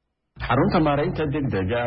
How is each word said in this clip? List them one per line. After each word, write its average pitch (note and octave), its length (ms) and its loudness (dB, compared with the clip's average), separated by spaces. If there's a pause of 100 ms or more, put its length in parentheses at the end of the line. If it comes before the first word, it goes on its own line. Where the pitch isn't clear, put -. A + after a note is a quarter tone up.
(380)
Xarunta - 420 2
maaraynta D3+ 460 0
degdega A#2+ 600 -2